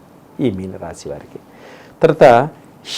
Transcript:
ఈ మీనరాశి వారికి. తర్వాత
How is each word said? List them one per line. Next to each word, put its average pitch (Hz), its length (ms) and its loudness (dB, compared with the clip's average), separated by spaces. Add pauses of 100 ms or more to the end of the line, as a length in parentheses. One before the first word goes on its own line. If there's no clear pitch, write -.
(480)
ఈ 113 100 -2
మీనరాశి 92 520 -14
వారికి. - 300 -16 (640)
తర్వాత 151 480 4 (480)